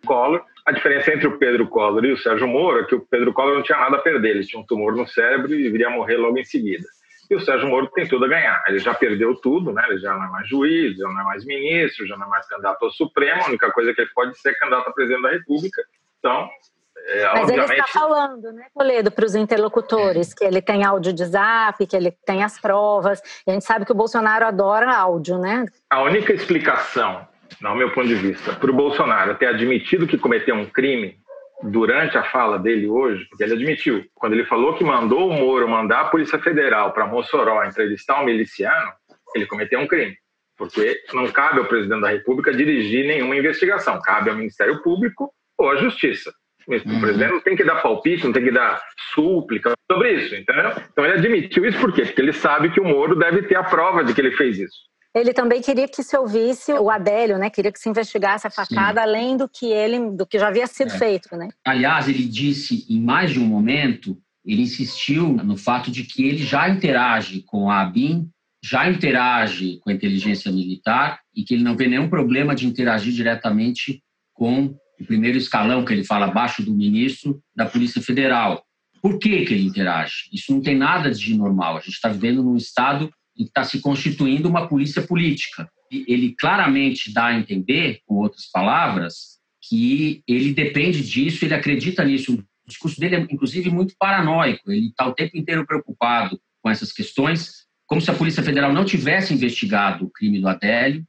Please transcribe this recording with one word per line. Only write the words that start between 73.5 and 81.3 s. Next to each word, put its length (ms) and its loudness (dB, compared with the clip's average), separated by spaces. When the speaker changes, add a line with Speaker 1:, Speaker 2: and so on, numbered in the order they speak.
Speaker 3:
com 420 0
o 60 -14
primeiro 320 2
escalão, 480 0
que 80 -2
ele 100 0
fala 220 0
abaixo 380 -2
do 100 -2
ministro 680 0
da 120 -2
Polícia 340 0
Federal. 640 0
Por 180 0
que 260 2
que 80 -2
ele 140 2
interage? 640 -4
Isso 180 -6
não 100 2
tem 140 0
nada 360 2
de 240 -2